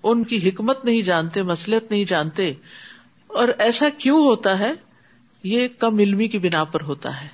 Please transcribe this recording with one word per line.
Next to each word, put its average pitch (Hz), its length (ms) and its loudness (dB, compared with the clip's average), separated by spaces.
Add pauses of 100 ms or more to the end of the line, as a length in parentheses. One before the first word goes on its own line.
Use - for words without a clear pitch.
ان 233 220 2
کی 202 240 0
حکمت 254 360 -2
نہیں 226 180 2
جانتے، 170 400 0
مصلحت 208 480 -2
نہیں 202 140 0
جانتے۔ 160 480 -2 (760)
اور 240 220 0 (100)
ایسا 233 300 2 (100)
کیوں 285 200 2
ہوتا 214 400 2
ہے؟ 220 140 -2 (720)
یہ 240 260 -2 (100)
کم 220 200 0
علمی 202 300 2
کی 220 100 -4
بنا 170 260 0
پر 156 160 -4
ہوتا 139 400 -8
ہے۔ 147 140 -16